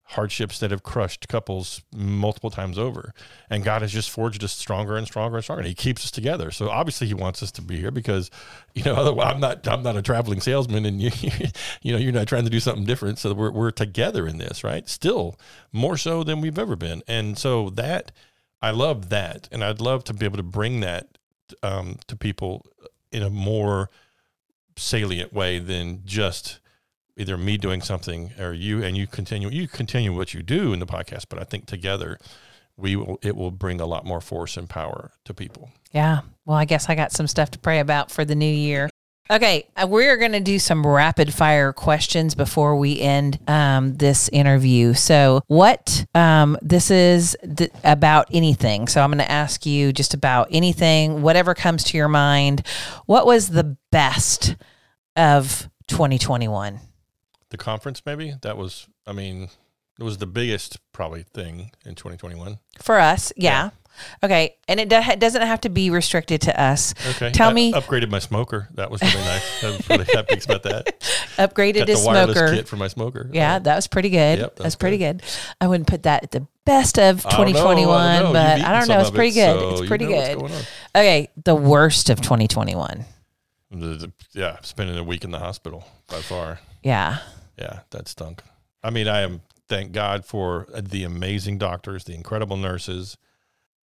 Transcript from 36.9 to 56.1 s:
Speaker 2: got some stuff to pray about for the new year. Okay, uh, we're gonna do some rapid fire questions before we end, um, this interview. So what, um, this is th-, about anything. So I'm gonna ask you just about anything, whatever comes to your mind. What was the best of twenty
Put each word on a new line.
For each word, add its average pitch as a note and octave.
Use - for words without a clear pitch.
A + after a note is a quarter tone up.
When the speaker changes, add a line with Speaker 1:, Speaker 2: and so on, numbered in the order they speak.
Speaker 2:
got D3+
some D3+
stuff D3
to -
pray D#3+
about D3
for D#3
the D3
new D3+
year. D3
Okay, G#3
uh, F#3
we're A#3+
gonna A3
do G3
some D#3
rapid D3
fire D3
questions D#3
before D3
we C#3+
end, C#3+
um, C3+
this C#3
interview. C3
So C#3
what, -
um, D#3
this F3
is F3
th-, -
about D3+
anything. A#2+
So C#3+
I'm C#3+
gonna C#3+
ask D3
you C#3+
just -
about B2+
anything, D#3+
whatever E3+
comes E3
to -
your D3+
mind. C#3+
What A#3
was A3+
the D#3+
best -
of C#3+
twenty C3+